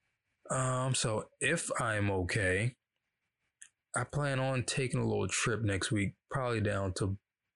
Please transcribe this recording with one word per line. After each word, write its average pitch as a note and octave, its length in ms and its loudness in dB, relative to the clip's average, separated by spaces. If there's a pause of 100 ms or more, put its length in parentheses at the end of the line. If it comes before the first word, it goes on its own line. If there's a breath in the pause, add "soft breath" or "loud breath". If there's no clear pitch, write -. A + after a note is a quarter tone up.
(500)
Um, C3 460 0
so A2 340 -2 (100)
if D3 400 0
I'm G#2 320 2
okay, F#2+ 640 0 (1200)
I A#2+ 80 -2
plan C#3 340 -2
on C3 260 0
taking B2+ 360 0
a A2+ 80 2
little G#2 220 0
trip A#2 320 0
next G2+ 320 0
week, G2+ 220 0 (140)
probably B2 300 -2
down G2+ 360 0
to G2 220 -2 (380)